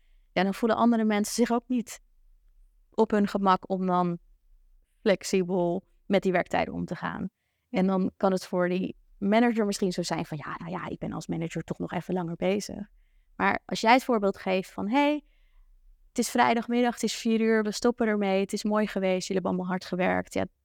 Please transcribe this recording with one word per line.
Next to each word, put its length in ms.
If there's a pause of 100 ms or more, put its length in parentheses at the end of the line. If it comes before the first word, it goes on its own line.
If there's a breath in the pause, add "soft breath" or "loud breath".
(320)
Ja, 120
dan 100
voelen 240
andere 260
mensen 300
zich 180
ook 160
niet 340 (920)
op 180
hun 160
gemak 420
om 160
dan 340 (840)
flexibel 800 (220)
met 180
die 80
werktijden 420
om 120
te 100
gaan. 340 (400)
En 180
dan 300
kan 140
het 140
voor 240
die 260 (220)
manager 480
misschien 260
zo 100
zijn 240
van, 120
"Ja, 200
nou 140
ja, 160
ik 120
ben 140
als 140
manager 360
toch 160
nog 120
even 220
langer 220
bezig." 520 (480)
Maar 300
als 160
jij 120
het 100
voorbeeld 340
geeft 340
van, 180
"Hey, 340 (840)
het 100
is 120
vrijdagmiddag, 640
het 100
is 120
vier 260
uur, 220
we 80
stoppen 360
ermee, 320
het 140
is 100
mooi 240
geweest, 400
jullie 140
hebben 100
allemaal 160
hard 180
gewerkt." 480
Ja, 120 (200)